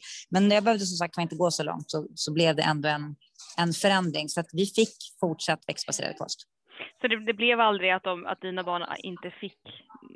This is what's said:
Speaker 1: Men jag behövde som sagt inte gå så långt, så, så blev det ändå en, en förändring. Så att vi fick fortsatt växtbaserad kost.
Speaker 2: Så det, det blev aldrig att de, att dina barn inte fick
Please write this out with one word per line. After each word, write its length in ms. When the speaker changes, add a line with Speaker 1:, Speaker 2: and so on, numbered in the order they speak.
Speaker 1:
Men 220
jag 120
behövde 220
som 120
sagt 200
inte 180
gå 160
så 120
långt, 280
så, 240
så 180
blev 220
det 80
ändå 260
en, 260
en 160
förändring. 560
Så 100
att 140
vi 120
fick 300
fortsatt 480
växtbaserad 500
kost. 220
Speaker 2:
Så 60
det, 180
det 80
blev 260
aldrig 320
att 120
de, 220
att 160
dina 220
barn 200
inte 340
fick 180